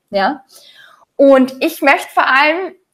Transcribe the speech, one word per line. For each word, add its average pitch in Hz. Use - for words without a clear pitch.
ja. 196
Und 269
ich 330
möchte 311
vor -
allem, 302